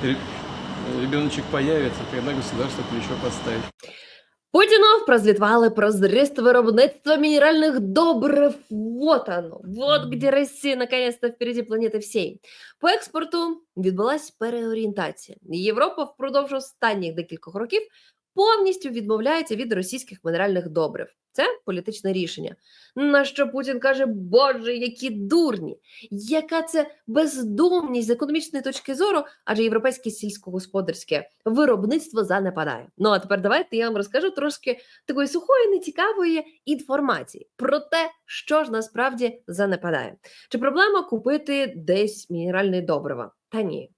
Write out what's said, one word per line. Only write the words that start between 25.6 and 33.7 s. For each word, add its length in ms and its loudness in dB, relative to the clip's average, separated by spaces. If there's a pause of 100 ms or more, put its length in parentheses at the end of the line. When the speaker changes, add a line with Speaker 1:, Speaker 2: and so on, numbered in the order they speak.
Speaker 2:
Яка 500 -2
це 300 -2 (160)
бездумність 1000 0
з 40 2
економічної 520 -4
точки 320 -6
зору, 280 0 (220)
адже 180 0
європейське 460 0
сільськогосподарське 1200 -6 (160)
виробництво 760 2
занепадає». 640 -2 (100)
Ну, 120 2
а 100 4
тепер 220 -2
давайте 360 0